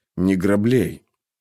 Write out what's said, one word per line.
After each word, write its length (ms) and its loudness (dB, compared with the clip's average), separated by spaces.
ни 180 2
граблей?» 720 -2